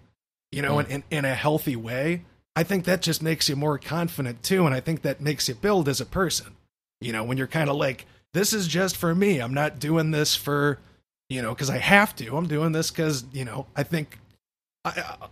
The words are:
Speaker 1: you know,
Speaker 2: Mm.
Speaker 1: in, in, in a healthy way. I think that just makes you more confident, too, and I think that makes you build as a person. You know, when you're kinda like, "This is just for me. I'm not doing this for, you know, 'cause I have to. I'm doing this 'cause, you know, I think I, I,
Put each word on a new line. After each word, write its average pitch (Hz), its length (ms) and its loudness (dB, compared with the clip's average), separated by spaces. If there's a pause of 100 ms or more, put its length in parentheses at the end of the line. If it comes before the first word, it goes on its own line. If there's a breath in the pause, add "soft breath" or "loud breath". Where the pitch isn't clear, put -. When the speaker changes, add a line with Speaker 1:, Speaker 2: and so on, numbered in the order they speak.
(500)
Speaker 1:
you 143 100 -6
know, 143 180 2
Speaker 2:
Mm. 147 80 0
Speaker 1:
in, - 40 -8
in, 139 140 -6 (140)
in 143 60 0
a 131 120 0
healthy 151 400 0
way. 135 460 -2 (340)
I 165 60 4
think 185 220 0
that 185 180 2
just 156 180 0
makes 160 280 0
you 143 80 0
more 147 220 0
confident, 143 680 -4
too, 185 200 4
and 139 100 4
I 131 60 0
think 160 220 -2
that - 180 -2
makes 143 280 -2
you 120 80 -4
build 190 320 2
as 135 120 0
a 123 60 -6
person. - 480 -2 (460)
You 113 120 -6
know, 110 120 -4
when 127 120 -2
you're 131 120 -2
kinda 151 240 0
like, 139 340 -2 (260 soft breath)
"This 196 200 2
is 196 160 0
just 175 280 0
for 170 160 0
me. 185 280 4
I'm 120 140 -4
not 147 260 0
doing 156 320 2
this 151 240 2
for, 143 420 2 (500 soft breath)
you 127 140 -4
know, 113 100 -2
'cause 135 160 -2
I 131 100 0
have 202 380 4
to. 123 200 -6
I'm 170 100 0
doing 151 240 2
this 160 220 0
'cause, 151 400 0
you 135 120 -6
know, 113 300 -8
I 147 80 0
think 156 380 -4 (640)
I, 170 60 -4
I, - 420 -8